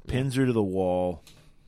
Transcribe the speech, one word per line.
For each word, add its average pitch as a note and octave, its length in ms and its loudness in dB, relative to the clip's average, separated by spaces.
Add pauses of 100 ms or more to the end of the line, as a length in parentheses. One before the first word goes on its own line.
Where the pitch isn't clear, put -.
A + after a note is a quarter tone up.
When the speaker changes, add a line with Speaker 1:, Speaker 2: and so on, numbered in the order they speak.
Speaker 1:
Yeah. - 60 -8
Speaker 2:
pins C3 240 -2
her C3+ 100 2
to B2 80 2
the A2 100 4
wall. F2+ 600 -2 (440)